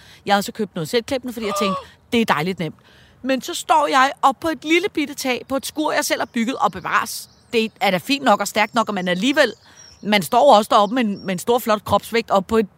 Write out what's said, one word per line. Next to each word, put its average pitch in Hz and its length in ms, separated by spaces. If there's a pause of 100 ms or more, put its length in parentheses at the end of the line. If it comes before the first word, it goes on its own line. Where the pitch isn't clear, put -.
(260)
Jeg 202 80
har 202 60
så 208 120
købt - 220
noget 160 140
selvklæbende, 247 440
fordi 220 140
jeg 208 140
tænkte, 196 160 (200)
<gasps> - 160
det 240 80
er 226 40
dejligt 170 340
nemt. 156 180 (460)
Men 262 200
så 349 120
står 311 320
jeg 277 260 (100)
op 277 180
på 330 80
et 311 160
lille 339 240
bitte 285 260
tag 254 340
på 262 80
et - 100
skur, 302 260
jeg - 120
selv 285 160
har 277 60
bygget 240 300
og 202 160
bevares. - 580 (220)
Det 220 280
er 196 100
da 185 80
fint 277 260
nok 208 160
og 202 80
stærkt 220 260
nok, 220 140
og 208 60
man 180 140
alligevel, 254 440 (500)
man 208 200
står 247 320
også 208 140
deroppe 208 260
med 254 100
en, 196 220
med 190 80
en 175 40
stor, 240 200
flot 214 260
kropsvægt 214 460
op 196 160
på 226 100
et, 220 220